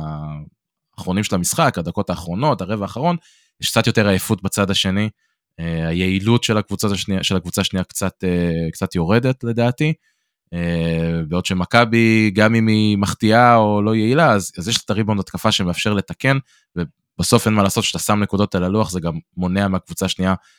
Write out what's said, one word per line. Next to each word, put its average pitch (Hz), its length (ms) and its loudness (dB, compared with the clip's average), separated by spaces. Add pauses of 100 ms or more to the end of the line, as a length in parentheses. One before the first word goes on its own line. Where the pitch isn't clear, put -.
(960)
האחרונים 95 280 -4
של - 100 -4
המשחק, 98 440 0
הדקות 85 320 -6
האחרונות, 87 500 -4
הרבע 101 220 -4
האחרון, 131 340 -4 (440)
יש - 100 -6
קצת - 160 2
יותר 104 220 4
עייפות 95 340 0
בצד 98 280 -2
השני, 98 380 0 (520)
אה, 82 280 -4
היעילות 95 560 0
של 107 140 0
הקבוצה 101 300 -4
השנייה, 95 360 -4
של 98 120 0
הקבוצה 87 240 -4
השנייה 92 240 -2
קצת, - 400 -6
אה, 87 480 0
קצת - 220 -6
יורדת 117 500 0
לדעתי, 120 480 0 (600)
אה, 82 760 -2
בעוד 90 180 -2
שמכבי, 113 880 4
גם 107 200 4
אם 113 120 2
היא 107 320 4
מחטיאה 113 580 4
או 104 260 4
לא 107 120 2
יעילה, 123 380 4
אז, 98 260 0
אז 87 100 -6
יש 117 160 -2
את - 60 -10
הריבאונד 104 300 0
התקפה 101 320 -2
שמאפשר 98 420 -2
לתקן, 131 440 -2 (380)
ובסוף - 680 -2
אין 110 80 4
מה 104 80 4
לעשות 98 220 0
שאתה - 140 -4
שם 104 240 0
נקודות 101 320 -2
על 90 100 0
הלוח, 107 260 0
זה 90 100 -4
גם 82 180 -4 (180)
מונע 92 320 -2
מהקבוצה 92 380 -4
השנייה, 92 280 -2 (240)